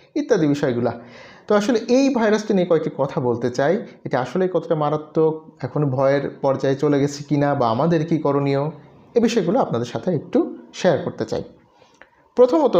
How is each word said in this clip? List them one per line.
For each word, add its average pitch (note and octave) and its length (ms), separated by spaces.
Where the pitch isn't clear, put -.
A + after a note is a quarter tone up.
ইত্যাদি A3 320
বিষয়গুলা। A#2+ 520
তো G#3 80
আসলে G#3+ 320
এই C4+ 280
ভাইরাসটি G#3+ 380
নিয়ে F3+ 120
কয়েকটি D#3 320
কথা C#3 240
বলতে B2 280
চাই। D#3+ 360
এটা C3 160
আসলে F#3 280
কতটা E3 280
মারাত্মক, D#3 840
এখন C#3+ 280
ভয়ের C#3 400
পর্যায়ে C3+ 340
চলে C#3+ 240
গেছে C#3+ 240
কিনা C#3+ 320
বা B2 140
আমাদের D#3 360
কী E3 120
করণীয়, C#3 500
এ A#3+ 40
বিষয়গুলো A3 400
আপনাদের A#2+ 260
সাথে F#3 260
একটু - 460
শেয়ার D#3+ 240
করতে - 280
চাই। - 180
প্রথমত, C4 440